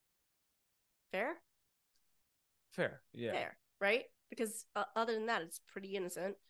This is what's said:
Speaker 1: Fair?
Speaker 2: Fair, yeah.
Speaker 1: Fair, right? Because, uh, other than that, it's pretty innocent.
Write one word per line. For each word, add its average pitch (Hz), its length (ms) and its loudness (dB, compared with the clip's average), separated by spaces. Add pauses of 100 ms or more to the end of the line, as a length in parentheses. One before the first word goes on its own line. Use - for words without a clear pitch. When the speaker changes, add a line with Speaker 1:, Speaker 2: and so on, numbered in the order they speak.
(1120)
Speaker 1:
Fair? 262 300 0 (1300)
Speaker 2:
Fair, - 300 2 (120)
yeah. 117 180 -2
Speaker 1:
Fair, - 260 -2 (220)
right? 208 260 4 (240)
Because, 226 360 -4 (100)
uh, 202 80 2 (140)
other 226 160 2
than 220 140 0
that, 226 140 2
it's 165 180 -8
pretty 196 360 -6
innocent. 185 420 -2 (120)